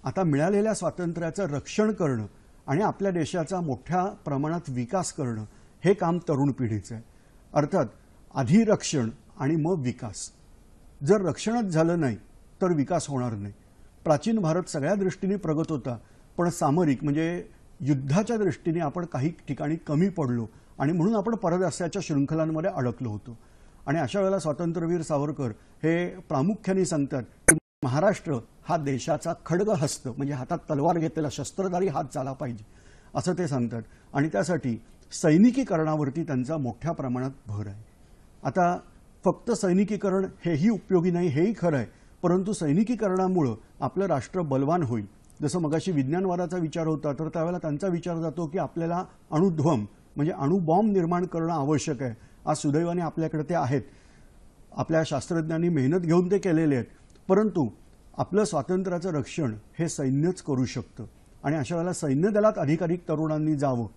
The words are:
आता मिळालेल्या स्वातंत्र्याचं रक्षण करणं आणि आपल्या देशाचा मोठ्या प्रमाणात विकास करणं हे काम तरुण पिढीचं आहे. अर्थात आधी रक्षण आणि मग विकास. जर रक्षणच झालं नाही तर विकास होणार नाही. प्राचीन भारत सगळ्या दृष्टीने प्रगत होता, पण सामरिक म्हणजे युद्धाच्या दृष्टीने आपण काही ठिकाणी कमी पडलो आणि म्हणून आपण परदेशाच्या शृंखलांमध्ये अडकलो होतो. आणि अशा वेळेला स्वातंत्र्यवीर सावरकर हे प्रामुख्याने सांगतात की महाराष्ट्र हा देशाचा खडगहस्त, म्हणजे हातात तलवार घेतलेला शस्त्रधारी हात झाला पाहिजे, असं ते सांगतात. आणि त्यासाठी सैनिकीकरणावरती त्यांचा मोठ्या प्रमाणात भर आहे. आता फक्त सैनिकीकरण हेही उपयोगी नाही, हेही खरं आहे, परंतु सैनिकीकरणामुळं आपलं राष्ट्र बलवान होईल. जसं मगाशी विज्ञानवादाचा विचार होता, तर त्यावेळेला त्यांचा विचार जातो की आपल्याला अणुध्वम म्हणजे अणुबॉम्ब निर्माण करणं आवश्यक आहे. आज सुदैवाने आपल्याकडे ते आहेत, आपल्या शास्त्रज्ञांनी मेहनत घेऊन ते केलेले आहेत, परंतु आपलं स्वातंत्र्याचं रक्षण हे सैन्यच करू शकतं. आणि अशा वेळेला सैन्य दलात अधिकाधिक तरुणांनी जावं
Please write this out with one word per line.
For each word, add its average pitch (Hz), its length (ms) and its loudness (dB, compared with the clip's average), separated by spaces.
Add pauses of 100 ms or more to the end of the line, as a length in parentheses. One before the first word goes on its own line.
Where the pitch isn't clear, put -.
आता 156 200 -2
मिळालेल्या 190 500 2
स्वातंत्र्याचं 170 720 -4
रक्षण 214 440 0
करणं 131 340 0 (420)
आणि 147 140 2
आपल्या 196 300 0
देशाचा 175 500 -2
मोठ्या 151 440 -2
प्रमाणात 156 640 -4
विकास 131 460 -2
करणं 117 320 -4 (400)
हे 190 80 6
काम 175 240 0
तरुण 143 340 0
पिढीचं 110 440 -4
आहे. 110 80 -14 (500)
अर्थात 147 320 2 (500)
आधी 139 280 4
रक्षण 160 460 0 (300)
आणि 147 160 0
मग 165 240 0
विकास. 123 520 -8 (720)
जर 202 180 4
रक्षणच 214 440 -2
झालं 165 340 2
नाही 123 180 0 (440)
तर 185 100 2
विकास 156 360 0
होणार 123 260 -4
नाही. 101 200 -8 (500)
प्राचीन 214 360 2
भारत 170 240 0
सगळ्या 160 320 -2
दृष्टीने 196 400 -2
प्रगत 160 360 -2
होता, 127 260 -4 (400)
पण 170 120 2
सामरिक 151 540 2
म्हणजे 165 420 -2 (360)
युद्धाच्या 147 560 0
दृष्टीने 175 420 0
आपण 170 260 -4
काही 143 240 -2
ठिकाणी 151 460 -4
कमी 160 340 2
पडलो 123 360 -2 (340)
आणि 139 120 2
म्हणून 185 240 2
आपण 220 200 0
परदेशाच्या 175 680 0
शृंखलांमध्ये 156 680 0
अडकलो 123 340 -2
होतो. 107 280 -10 (480)
आणि 139 140 0
अशा 156 200 -2
वेळेला 190 200 2
स्वातंत्र्यवीर 165 600 -2
सावरकर 143 480 -2 (340)
हे 170 240 2
प्रामुख्याने 185 800 0
सांगतात 143 380 -2
की - 340 0 (260)
महाराष्ट्र 156 500 2 (300)
हा 165 140 -2
देशाचा 147 560 -2 (120)
खडगहस्त, 175 640 0
म्हणजे 143 260 -4
हातात 127 240 -6
तलवार 160 400 0
घेतलेला 160 340 -2
शस्त्रधारी 180 560 -2
हात 156 160 -2 (120)
झाला 135 180 -6
पाहिजे, 117 320 -8 (500)
असं 170 180 0
ते 175 140 -2
सांगतात. 120 340 -2 (320)
आणि 143 140 2
त्यासाठी 156 540 -2 (400)
सैनिकीकरणावरती 160 1000 4
त्यांचा 143 340 -2
मोठ्या 139 340 -4
प्रमाणात 143 380 -4 (180)
भर 104 200 -6
आहे. 104 160 -14 (600)
आता 175 360 2 (460)
फक्त 190 260 0
सैनिकीकरण 196 760 2 (200)
हेही 170 240 4
उपयोगी 185 420 2
नाही, 175 160 2
हेही 165 300 2
खरं 165 200 2
आहे, 113 80 -2 (360)
परंतु 185 320 2
सैनिकीकरणामुळं 185 1000 2 (240)
आपलं 185 260 -2
राष्ट्र 170 360 -2
बलवान 147 420 2
होईल. 113 220 -2 (360)
जसं 147 180 0
मगाशी 160 320 0
विज्ञानवादाचा 175 680 0
विचार 165 300 -2
होता, 147 260 -2
तर 156 140 -4
त्यावेळेला 170 300 -2
त्यांचा 156 300 -4
विचार 170 300 -2
जातो 165 300 -4
की 156 100 -6
आपल्याला 170 480 -2 (260)
अणुध्वम 156 540 2 (300)
म्हणजे 143 180 0
अणुबॉम्ब 175 600 2
निर्माण 175 320 2
करणं 170 280 -2
आवश्यक 143 500 0
आहे. 117 120 -4 (300)
आज 151 120 0
सुदैवाने 170 440 0
आपल्याकडे 156 420 -2
ते 170 120 -2
आहेत, 143 260 2 (880)
आपल्या 160 340 2
शास्त्रज्ञांनी 165 640 -2
मेहनत 156 300 2
घेऊन 175 320 4
ते 202 60 4
केलेले 160 380 2
आहेत, 117 100 0 (420)
परंतु 190 400 4 (500)
आपलं 190 260 2
स्वातंत्र्याचं 180 680 -2
रक्षण 139 440 -2 (240)
हे 165 100 0
सैन्यच 147 520 0
करू 131 240 0
शकतं. - 400 -10 (380)
आणि 143 120 0
अशा 160 200 -2
वेळेला 170 180 -2
सैन्य 156 360 2
दलात 214 280 4
अधिकाधिक 165 420 0
तरुणांनी 156 560 0
जावं 131 420 0